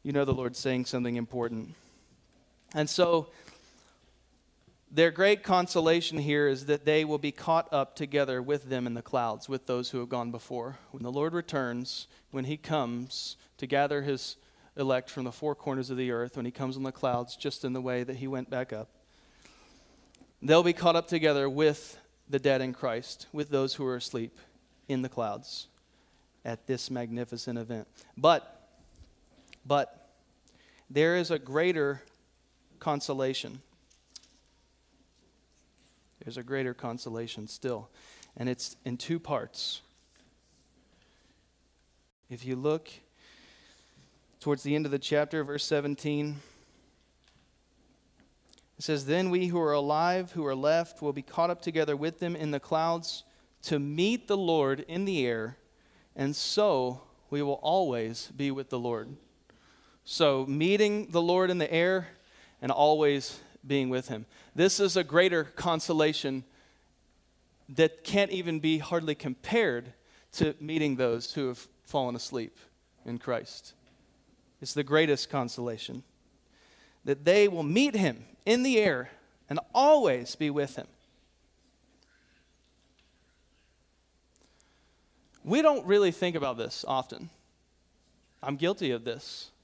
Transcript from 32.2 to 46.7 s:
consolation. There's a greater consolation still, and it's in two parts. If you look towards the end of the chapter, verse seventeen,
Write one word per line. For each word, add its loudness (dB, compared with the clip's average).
consolation. -2
There's -12
a -10
greater -4
consolation -8
still, -6
and -4
it's -6
in -6
two -4
parts. -6
If -14
you -4
look -2
towards -2
the 0
end 0
of -2
the -2
chapter, 0
verse -6
seventeen, -2